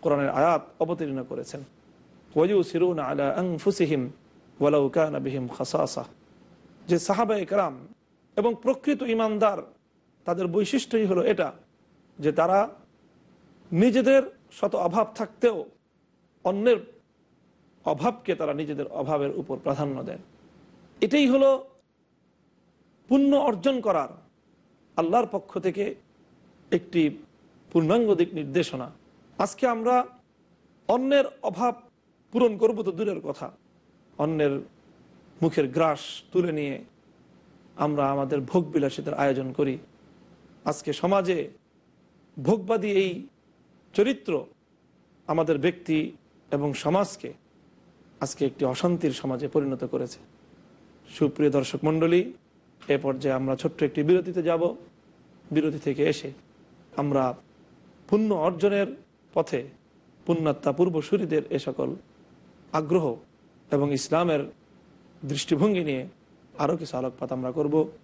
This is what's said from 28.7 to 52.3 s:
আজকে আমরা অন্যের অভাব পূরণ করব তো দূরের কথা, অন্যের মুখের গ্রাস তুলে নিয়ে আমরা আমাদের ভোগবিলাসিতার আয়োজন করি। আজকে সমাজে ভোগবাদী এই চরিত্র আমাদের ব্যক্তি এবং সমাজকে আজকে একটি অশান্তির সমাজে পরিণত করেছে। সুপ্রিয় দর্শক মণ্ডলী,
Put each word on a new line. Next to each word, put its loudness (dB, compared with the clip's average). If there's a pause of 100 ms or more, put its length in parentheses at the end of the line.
আজকে 0
আমরা 2 (840)
অন্যের 4 (180)
অভাব -2 (500)
পূরণ 2
করব 2
তো -2
দূরের -4
কথা, -8 (640)
অন্যের 2 (840)
মুখের 2
গ্রাস -2
তুলে 0
নিয়ে -6 (920)
আমরা 0
আমাদের -2
ভোগবিলাসিতার 0
আয়োজন 0
করি। -2 (880)
আজকে -4
সমাজে 0 (920)
ভোগবাদী 0
এই 0 (640)
চরিত্র 0 (840)
আমাদের 2
ব্যক্তি -2 (340)
এবং 0
সমাজকে -2 (880)
আজকে -4
একটি -4
অশান্তির 0
সমাজে -6
পরিণত -2
করেছে। -6 (920)
সুপ্রিয় 2
দর্শক -2
মণ্ডলী, 2 (540)